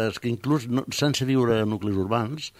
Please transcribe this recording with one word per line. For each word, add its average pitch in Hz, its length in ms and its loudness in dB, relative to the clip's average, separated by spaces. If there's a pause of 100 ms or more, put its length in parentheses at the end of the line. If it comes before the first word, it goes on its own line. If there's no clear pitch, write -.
és 101 120 -4
que 120 100 -2
inclús 123 400 0
no, 123 200 0
sense 143 360 0
viure 123 340 4
en 107 100 2
nuclis 104 300 -2
urbans, 113 600 -2